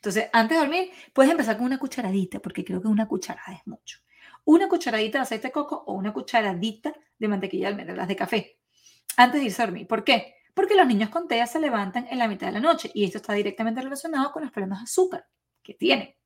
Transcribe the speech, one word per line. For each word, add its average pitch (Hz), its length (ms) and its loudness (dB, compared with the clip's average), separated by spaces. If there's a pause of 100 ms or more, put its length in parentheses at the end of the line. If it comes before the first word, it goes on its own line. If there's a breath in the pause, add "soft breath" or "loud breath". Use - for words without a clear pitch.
Entonces, 208 300 -2
antes 226 240 4
de 320 80 4
dormir, 359 260 -2 (220 loud breath)
puedes 269 180 8
empezar 226 260 0
con 240 100 -4
una 262 120 -2
cucharadita, 196 600 -4
porque 180 240 -8
creo 185 180 -6
que 214 60 -2
una 214 180 2
cucharada - 460 -8
es 180 160 -18
mucho. - 320 -18 (440 loud breath)
Una 349 240 6
cucharadita 226 500 0
de 262 40 0
aceite 220 240 -6
de 254 60 -6
coco 294 340 -6
o 208 60 -8
una 202 200 -4
cucharadita 214 800 -2 (240 soft breath)
de 214 120 -2
mantequilla 196 400 -2
de - 20 -2
almendra, 190 240 -8
las 185 140 -6
de 190 80 -2
café, - 420 -4 (580 soft breath)
antes 247 240 8
de 269 60 0
irse 208 160 -2
a 226 40 2
dormir. 175 200 -6
¿Por 220 160 -2
qué? - 320 2 (200 soft breath)
Porque 392 200 2
los 359 140 8
niños 214 220 2
con 339 180 -6
tea 233 180 2
se 330 140 -4
levantan 240 500 -2
en 254 80 -4
la 233 80 2
mitad 196 220 -4
de 185 60 -6
la 202 40 -2
noche 311 340 2
y 208 120 0
esto 196 140 -4
está - 160 -6
directamente 220 460 -2
relacionado 277 520 -4
con 311 100 -8
los 277 80 -8
problemas 196 300 -6
de 233 40 -14
azúcar - 440 0 (340)
que - 120 -18
tienen - 520 0